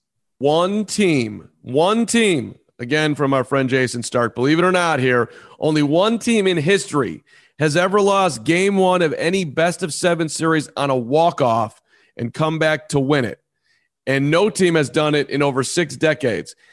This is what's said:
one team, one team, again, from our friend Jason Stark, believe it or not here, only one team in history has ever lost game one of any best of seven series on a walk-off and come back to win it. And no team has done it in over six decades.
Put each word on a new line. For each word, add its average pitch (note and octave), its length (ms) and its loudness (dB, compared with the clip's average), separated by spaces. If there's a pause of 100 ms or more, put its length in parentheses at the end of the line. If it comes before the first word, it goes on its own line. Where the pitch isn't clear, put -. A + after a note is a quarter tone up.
(380)
one F3+ 480 0
team, B2+ 640 -2 (120)
one F3 440 0
team, F3+ 540 -2 (200)
again, D3+ 360 0
from C#3 180 0
our C3 100 2
friend C3+ 260 0
Jason B2 340 0
Stark, A#2+ 320 -2
believe D3 240 2
it F3+ 60 2
or F#3 60 2
not E3+ 280 0
here, B2 300 2 (300)
only D3+ 220 2
one F#3 380 0
team A3 280 0
in F3+ 100 0
history D3 680 -2 (360)
has D3 160 0
ever F#3 240 2
lost F#3+ 440 2
game F#3 340 2
one F#3 240 2
of D3+ 120 2
any F3+ 300 -2
best D#3+ 380 -2
of E3+ 100 -4
seven E3+ 380 -2
series D#3 480 -2
on C#3 140 0
a C3 40 2
walk-off B2 840 0 (340)
and A#2 180 -8
come D#3 260 -2
back D#3 300 -2
to D3 100 0
win C3+ 260 2
it. - 140 -10 (680)
And C#3 240 0
no F#3 200 2
team F3 260 2
has D3 140 2
done D3+ 260 0
it C#3+ 140 -2
in C#3 120 -2
over C3+ 220 0
six D3 320 -4
decades. B2 600 -2 (180)